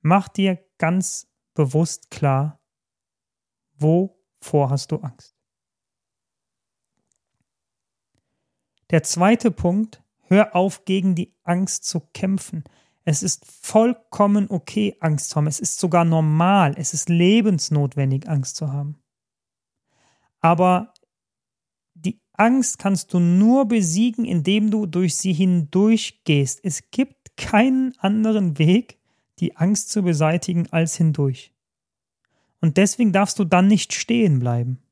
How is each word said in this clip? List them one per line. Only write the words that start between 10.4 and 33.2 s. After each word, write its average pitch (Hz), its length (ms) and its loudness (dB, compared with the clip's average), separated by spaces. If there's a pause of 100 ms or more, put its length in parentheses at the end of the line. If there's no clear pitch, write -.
auf, 185 300 -2
gegen 190 300 0
die - 280 -6
Angst 180 400 -4
zu - 160 -6
kämpfen. 190 640 -6 (400)
Es 151 200 -2
ist - 220 -6
vollkommen 208 1040 0
okay, 202 520 -4
Angst 156 300 -2
zu - 40 -8
haben. 151 120 0
Es 151 120 -6
ist - 200 -8
sogar 170 260 2
normal. 160 720 2
Es - 160 -8
ist - 160 -6
lebensnotwendig, 160 1200 0
Angst 139 260 -4
zu 151 160 -6
haben. 143 300 -10 (1400)
Aber 180 520 2 (1000)
die 170 280 -10 (120)
Angst 240 460 0
kannst - 340 -4
du 180 60 2
nur 208 480 4
besiegen, 220 580 0
indem 202 460 0
du 214 140 -2
durch 175 320 -2
sie 190 160 -2
hindurchgehst. 175 1300 0
Es - 280 -8
gibt - 440 -6
keinen 262 640 0
anderen 208 580 0
Weg, 180 420 2 (400)
die - 180 -4
Angst 196 320 -2
zu 208 120 -2
beseitigen, 170 680 0
als 165 240 -2
hindurch. 143 580 -2 (1080)
Und 160 160 0
deswegen 202 360 2
darfst 196 260 0